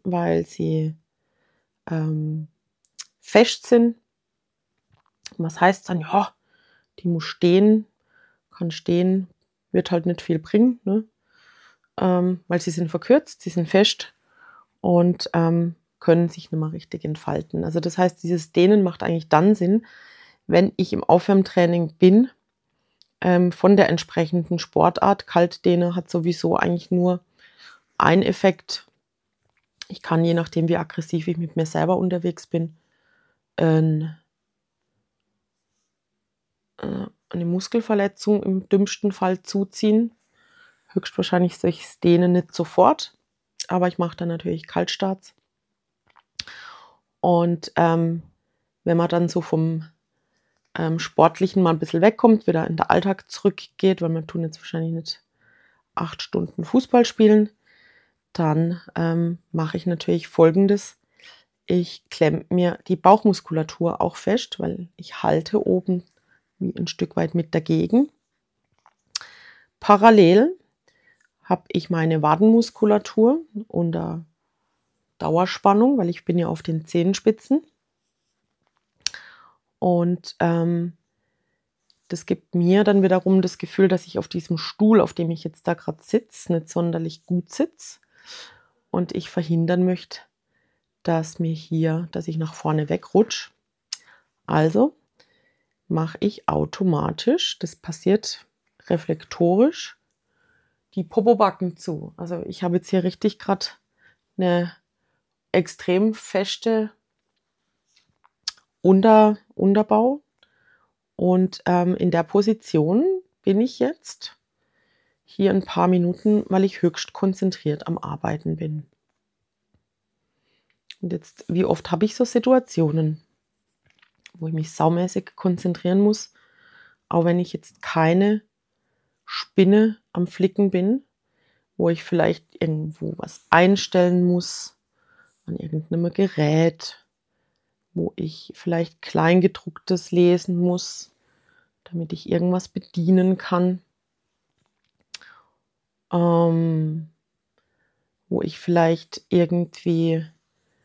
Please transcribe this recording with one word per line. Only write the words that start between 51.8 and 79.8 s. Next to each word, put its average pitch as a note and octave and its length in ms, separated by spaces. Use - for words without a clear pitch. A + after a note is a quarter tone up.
wegkommt, A3 460
wieder D#3+ 180
in D#3+ 120
den - 80
Alltag F#3+ 440
zurückgeht, - 720
weil E3 120
wir D#3+ 120
tun E3 180
jetzt D#3+ 160
wahrscheinlich E3 340
nicht E3 280
acht - 260
Stunden F3 420
Fußball B3 400
spielen, G#3+ 460
dann, E3 480
ähm, E3+ 440
mache D#3+ 240
ich E3+ 100
natürlich E3+ 440
Folgendes. G3 680
Ich F3 440
klemm D#3+ 400
mir F3+ 380
die F#3 80
Bauchmuskulatur E3+ 1080
auch E3+ 140
fest, - 440
weil F3 360
ich - 260
halte - 460
oben F#3 360
wie F#3 180
ein F3 120
Stück - 280
weit E3 200
mit E3 180
dagegen. E3+ 560
Parallel G#3 760
hab - 240
ich - 220
meine D#3+ 320
Wadenmuskulatur A3 1200
unter E3 580
Dauerspannung, G3+ 800
weil F3+ 120
ich - 160
bin F3 140
ja E3+ 80
auf E3 160
den D#3+ 220
Zehenspitzen. G#3 760
Und, F3 640